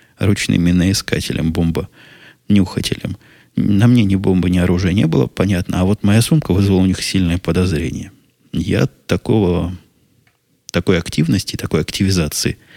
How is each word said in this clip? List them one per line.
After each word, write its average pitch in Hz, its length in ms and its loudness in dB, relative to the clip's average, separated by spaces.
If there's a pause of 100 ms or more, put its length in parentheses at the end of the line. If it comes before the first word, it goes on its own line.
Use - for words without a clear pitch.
(180)
ручным 101 440 0
миноискателем, 87 920 0
бомба 82 360 -2 (600)
нюхателем. - 680 -2 (400)
На 101 300 2
мне 120 180 4
ни 98 100 2
бомбы, 95 340 2
ни 90 100 2
оружия 90 340 2
не 123 140 2
было, 147 200 2
понятно. 90 540 -2
А 92 40 2
вот 101 180 0
моя 104 200 4
сумка 147 300 0
вызвала 95 280 4
у 95 60 4
них 92 160 0
сильное 87 340 0
подозрение. 85 760 -2 (400)
Я 95 340 0
такого, 90 920 -2 (920)
такой 95 280 0
активности, - 580 -2
такой - 260 -2
активизации – 90 720 -2 (200)